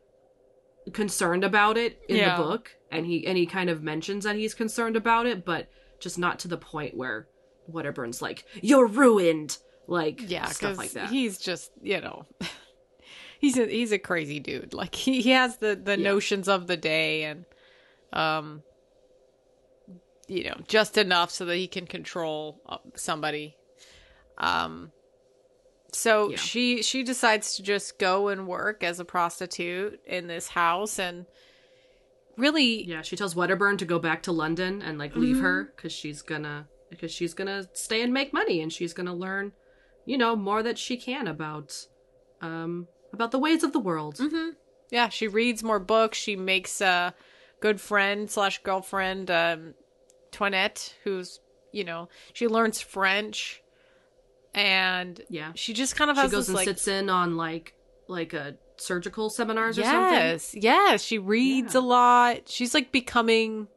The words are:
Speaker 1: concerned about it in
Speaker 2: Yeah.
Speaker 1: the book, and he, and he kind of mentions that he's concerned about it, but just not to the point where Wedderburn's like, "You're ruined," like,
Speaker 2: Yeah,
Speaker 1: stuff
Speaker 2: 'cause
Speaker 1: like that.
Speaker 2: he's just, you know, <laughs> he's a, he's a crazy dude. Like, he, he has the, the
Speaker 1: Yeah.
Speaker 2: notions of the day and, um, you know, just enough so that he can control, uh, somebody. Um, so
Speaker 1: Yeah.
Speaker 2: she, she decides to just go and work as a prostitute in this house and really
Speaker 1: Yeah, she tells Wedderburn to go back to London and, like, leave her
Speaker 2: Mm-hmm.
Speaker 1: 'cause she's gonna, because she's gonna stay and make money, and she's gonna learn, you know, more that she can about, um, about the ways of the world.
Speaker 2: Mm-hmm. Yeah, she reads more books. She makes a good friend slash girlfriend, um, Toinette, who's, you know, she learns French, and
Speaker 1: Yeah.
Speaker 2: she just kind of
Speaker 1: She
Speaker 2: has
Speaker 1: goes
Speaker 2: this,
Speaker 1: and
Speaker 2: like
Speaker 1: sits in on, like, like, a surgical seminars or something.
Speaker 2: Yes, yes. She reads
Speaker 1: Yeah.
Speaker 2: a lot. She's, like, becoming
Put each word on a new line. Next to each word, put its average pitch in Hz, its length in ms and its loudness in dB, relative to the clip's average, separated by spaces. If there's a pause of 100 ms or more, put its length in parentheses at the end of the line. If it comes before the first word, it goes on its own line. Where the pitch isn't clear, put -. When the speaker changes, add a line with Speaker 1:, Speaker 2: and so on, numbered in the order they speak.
(920)
Speaker 1:
concerned 190 500 0
about 208 340 4
it 233 300 -2
in - 100 2
Speaker 2:
Yeah. 185 200 4
Speaker 1:
the 170 60 2
book, 202 320 -4 (140)
and 165 160 -4
he, 170 220 -2
and 185 100 2
he 175 80 4
kind 180 240 -2
of 156 140 -2
mentions 160 400 -4
that 208 140 0
he's 220 160 -2
concerned 226 420 -2
about 233 300 2
it, 220 180 -2
but 160 240 -4 (320)
just - 180 -8
not 175 220 0
to - 80 -10
the 170 100 -6
point - 380 -10
where 123 320 -6 (420)
Wedderburn's 143 520 -6
like, - 240 -8 (160)
"You're 247 260 8
ruined," 196 680 6 (300)
like, 165 420 -2
Speaker 2:
Yeah, 175 160 -4
Speaker 1:
stuff - 260 -4
Speaker 2:
'cause 185 60 -6
Speaker 1:
like - 140 -8
that. 101 180 -8
Speaker 2:
he's 240 280 0
just, - 340 -8 (100)
you 196 180 -2
know, - 260 -12 (140)
<laughs> - 1000 -16
he's 262 180 4
a, 233 80 4
he's 226 260 -2
a 196 80 2
crazy 151 400 -4
dude. - 340 -8
Like, - 220 -8
he, 262 260 0
he 240 100 4
has 254 260 4
the, 214 180 0
the 190 220 -2
Speaker 1:
Yeah. 190 60 0
Speaker 2:
notions 196 440 0
of 190 200 2
the 180 100 0
day 156 460 0
and, 156 220 -10 (680)
um, 156 500 -2 (1600)
you 190 180 -4
know, - 100 -6 (120)
just 214 300 4
enough 180 340 4
so 185 140 -6
that 175 100 0
he 185 120 -2
can 180 200 -10
control, 156 760 -8
uh, - 120 -10 (180)
somebody. 151 600 -6 (840)
Um, 82 540 -2 (1000)
so 214 380 2
Speaker 1:
Yeah. 113 60 -6
Speaker 2:
she, 247 460 0
she 262 200 -2
decides 233 520 0
to 196 80 -10
just 196 340 -4
go 196 300 2
and 190 180 -4
work 196 380 -4
as 175 160 -4
a 170 60 -10
prostitute 175 1000 -4
in 180 220 -6
this 170 220 -8
house 180 500 0
and 180 260 -6 (1120)
really 247 480 2
Speaker 1:
Yeah, 165 180 -8
she 170 140 -8
tells 185 200 -4
Wedderburn 190 420 2
to 190 80 -2
go 170 140 2
back 165 240 -2
to 185 100 -4
London 170 480 -2
and, 160 180 -8
like, 147 160 -8
leave 247 240 2
her 190 260 2
Speaker 2:
Mm-hmm. - 120 -20
Speaker 1:
'cause 160 160 -10
she's 147 280 -10
gonna, 151 460 -8 (220)
because 170 220 -10
she's 170 220 -4
gonna 196 400 -6
stay - 280 -2
and 247 120 2
make 277 200 0
money, 302 280 0
and 160 100 -4
she's 170 220 -6
gonna 180 220 -6
learn, 190 380 -6 (520)
you 277 120 -2
know, 233 180 4
more 208 260 0
that 233 160 -2
she 247 200 -6
can 254 300 -6
about, 151 600 -10 (540)
um, 165 460 -8 (260)
about 226 180 -4
the 269 80 0
ways 320 240 4
of 285 80 0
the 285 80 0
world. 156 380 -4
Speaker 2:
Mm-hmm. 320 320 -2 (420)
Yeah, 240 180 2
she - 180 -4
reads 220 360 0
more 220 160 2
books. 220 380 4
She 208 180 -4
makes 185 460 -2
a 180 340 2 (440)
good 214 220 0
friend 202 480 0
slash 196 320 0
girlfriend, 190 720 -2
um, 165 420 0 (580)
Toinette, 196 600 -2 (100)
who's, 185 360 -6 (320)
you 202 120 -6
know, 170 240 -8 (260)
she 240 140 0
learns 220 340 2
French, 196 840 -2 (880)
and 185 760 0
Speaker 1:
Yeah. 156 260 -8
Speaker 2:
she - 180 -6
just 254 220 -2
kind 294 160 4
of 277 60 2
Speaker 1:
She 277 40 4
Speaker 2:
has 262 100 4
Speaker 1:
goes 262 120 2
Speaker 2:
this, - 60 -4
Speaker 1:
and 190 60 0
Speaker 2:
like 185 120 2
Speaker 1:
sits 190 200 -2
in 196 220 0
on, 180 280 2
like, 165 360 -6 (340)
like, 170 260 -6
a 143 240 -8 (200)
surgical 190 520 -4
seminars 220 500 -2
or 220 40 0
something. 349 300 4
Speaker 2:
Yes, 165 420 2
yes. 269 480 6
She 226 140 -2
reads 240 560 2
Speaker 1:
Yeah. 262 60 6
Speaker 2:
a - 20 4
lot. 247 680 6
She's, 247 260 -2
like, 285 180 2
becoming 226 840 2